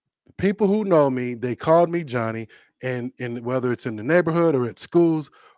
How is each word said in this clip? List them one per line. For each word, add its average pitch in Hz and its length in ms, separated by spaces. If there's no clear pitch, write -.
people 202 300
who 214 160
know 156 260
me, 123 240
they 120 220
called 170 340
me 170 140
Johnny, 113 420
and, 127 380
and 120 240
whether 123 280
it's - 140
in 113 100
the 104 60
neighborhood 165 520
or 123 120
at 107 120
schools 165 520